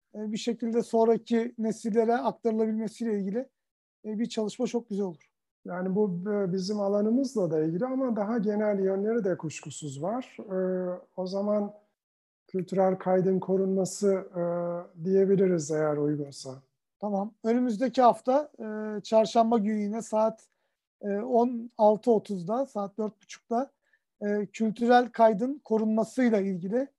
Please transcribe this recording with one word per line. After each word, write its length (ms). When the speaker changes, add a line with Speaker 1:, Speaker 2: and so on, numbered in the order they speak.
Speaker 1:
e, 160
bir 60
şekilde 440
sonraki 760
nesillere 600
aktarılabilmesiyle 1000
ilgili, 300
e, 140
bir 100
çalışma 380
çok 220
güzel 160
olur. 260
Speaker 2:
Yani 300
bu, 320
e, 260
bizim 260
alanımızla 720
da 120
ilgili 220
ama 300
daha 220
genel 420
yönleri 440
de 140
kuşkusuz 680
var. 360
E, 160
o 100
zaman 460
kültürel 480
kaydın 440
korunması, 720
e, 80
diyebiliriz 680
eğer 260
uygunsa. 640
Speaker 1:
Tamam. 340
Önümüzdeki 580
hafta, 580
e, 420
çarşamba 560
günü 240
yine 200
saat, 460
e, 60
on 680
altı 340
otuzda, 540
saat 320
dört 240
buçukta, 500
e, 240
kültürel 640
kaydın 520
korunmasıyla 800
ilgili 460